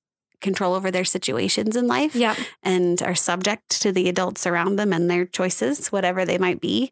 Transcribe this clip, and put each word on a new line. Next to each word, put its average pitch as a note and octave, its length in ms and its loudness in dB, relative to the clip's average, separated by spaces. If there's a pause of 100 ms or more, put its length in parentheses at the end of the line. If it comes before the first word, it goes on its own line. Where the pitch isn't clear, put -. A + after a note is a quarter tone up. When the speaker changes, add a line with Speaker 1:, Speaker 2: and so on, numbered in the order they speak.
(400)
Speaker 1:
control F#3 360 0
over F#3+ 160 -2
their F3+ 140 0
situations F#3+ 680 -2
in A#3+ 120 0
life B3+ 280 0
Speaker 2:
Yep. A#3 220 0 (240)
Speaker 1:
and F3+ 400 2
are F3 140 -2
subject F#3 540 0 (120)
to G3+ 100 2
the F3+ 160 2
adults F3+ 380 0
around F3 300 0
them G3+ 180 0
and F3 160 2
their F3 160 0
choices, G3 640 0
whatever F#3 340 0
they F3 120 0
might F3+ 240 2
be. A3+ 300 -2